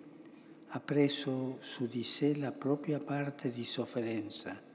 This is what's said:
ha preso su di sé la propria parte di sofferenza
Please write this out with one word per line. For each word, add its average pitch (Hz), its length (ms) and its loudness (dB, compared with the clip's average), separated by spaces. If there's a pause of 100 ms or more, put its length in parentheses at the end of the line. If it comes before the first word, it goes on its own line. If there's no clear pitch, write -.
(680)
ha 127 120 -6
preso 135 800 4
su - 260 -2
di 117 180 -2
sé 147 320 4
la 143 160 -2
propria 143 460 2
parte 143 540 -2
di 120 120 -4
sofferenza 113 960 -2 (140)